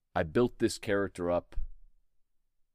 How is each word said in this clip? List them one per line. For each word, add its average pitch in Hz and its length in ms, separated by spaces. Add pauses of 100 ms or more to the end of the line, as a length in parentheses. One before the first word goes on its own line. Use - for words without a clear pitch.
(140)
I 90 100
built 117 360
this 110 180
character 98 540
up 87 240 (1200)